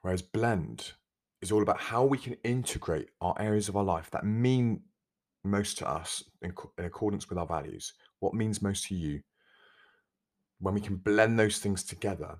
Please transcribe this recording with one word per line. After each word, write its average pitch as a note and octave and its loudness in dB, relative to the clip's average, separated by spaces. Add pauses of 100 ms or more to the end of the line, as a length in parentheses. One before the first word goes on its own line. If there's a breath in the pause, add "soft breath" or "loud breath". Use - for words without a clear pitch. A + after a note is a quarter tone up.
Whereas F#2 0
blend F#2 -2 (480)
is F#2+ -6
all G#2+ 6
about - 2
how A#2+ 2
we C#3 4
can B2 -8 (100)
integrate A#2 -2 (120)
our F2+ 0
areas G#2+ 2
of G2 -2
our G2+ 2
life E2+ 0
that - -4
mean A#2 2 (600)
most G2+ 0
to - -4
us D#2+ -6 (200)
in F2+ -6
co-, - -14
in F2+ -4
accordance G2+ -2
with F2 -4
our E2+ -2
values, D#2 -6 (260 soft breath)
what - 0
means A2 0
most G2 0
to G2 -4
you. D2+ -4 (1400 soft breath)
When F#2+ -2
we G#2 2
can G2+ -4
blend A2 6
those G#2+ 4
things G2 -2
together F2+ -6